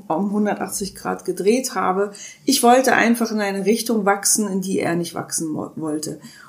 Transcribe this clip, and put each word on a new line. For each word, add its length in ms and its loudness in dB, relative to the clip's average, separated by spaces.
um 240 -2
hundertachtzig 640 -2
Grad 300 -6
gedreht 500 0
habe, 340 0
ich 200 2
wollte 300 6
einfach 380 2
in 80 -2
eine 280 -2
Richtung 360 2
wachsen, 440 2
in 140 -2
die 180 -2
er 160 0
nicht 180 -4
wachsen 380 -6
mo-, 240 -6
wollte. 440 -6